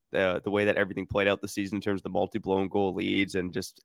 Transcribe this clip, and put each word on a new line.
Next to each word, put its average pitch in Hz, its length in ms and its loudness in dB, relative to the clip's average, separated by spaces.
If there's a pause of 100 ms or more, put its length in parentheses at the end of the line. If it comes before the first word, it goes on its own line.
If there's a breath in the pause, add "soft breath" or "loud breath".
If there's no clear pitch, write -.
(100)
the, 92 320 2
the 104 80 -2
way 104 140 4
that 104 100 4
everything 95 320 -2
played 101 220 2
out 98 120 2
the 104 60 -8
season 101 300 -4
in 98 40 0
terms 98 200 -2
of - 20 -20
the 95 80 -8
multi-blown 95 560 0
goal 95 280 0
leads 98 420 0
and 90 160 -4
just - 320 -8